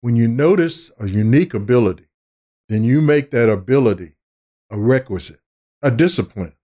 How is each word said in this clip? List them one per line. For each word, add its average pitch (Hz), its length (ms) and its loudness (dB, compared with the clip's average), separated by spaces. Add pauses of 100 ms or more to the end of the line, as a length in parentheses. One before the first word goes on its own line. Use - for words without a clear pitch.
When 120 140 -2
you 117 120 2
notice 165 720 0
a 104 100 -8
unique 110 440 2
ability, 104 520 0 (640)
then 110 140 -2
you 127 180 2
make 147 300 0
that 117 180 2
ability 98 680 0 (540)
a 104 100 -10
requisite, 110 600 -2 (420)
a 143 80 0
discipline. 113 640 -2 (100)